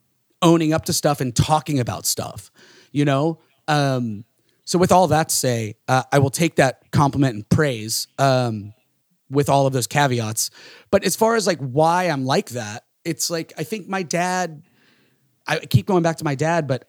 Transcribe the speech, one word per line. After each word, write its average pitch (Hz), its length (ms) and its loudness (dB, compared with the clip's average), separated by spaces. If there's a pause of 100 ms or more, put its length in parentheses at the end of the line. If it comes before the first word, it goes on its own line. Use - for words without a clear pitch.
(400)
owning 165 320 4
up 160 140 -2
to - 60 -4
stuff - 280 0
and 127 160 -6
talking 151 420 0
about 104 280 -4
stuff, - 440 -8 (400)
you 143 140 0
know? 147 340 0 (300)
Um, 131 560 0 (400)
so - 140 -2
with 175 140 4
all 180 160 6
that 151 200 2
to - 60 -4
say, 113 400 -2 (140)
uh, 131 240 2
I 143 80 4
will 139 100 2
take 165 260 -2
that - 360 2
compliment 139 420 2
and 107 140 -10
praise, 117 580 0 (120)
um, 120 540 0 (560)
with 139 200 0
all 139 180 4
of 131 60 0
those 131 160 -2
caveats. 120 640 -2 (400)
But 196 140 2
as 185 120 -2
far 226 200 2
as, 190 120 -2
like, 180 100 0
why 156 460 0
I'm 139 200 -2
like 139 260 -2
that, 110 340 -10 (200)
it's - 240 -6
like, 160 300 -8
I 165 60 -4
think 180 240 -10
my 190 140 -4
dad, 175 600 -4 (840)
I 156 100 -2
keep - 280 0
going 180 180 2
back 165 140 0
to 156 60 -10
my 143 120 -2
dad, 156 320 0
but 127 200 -4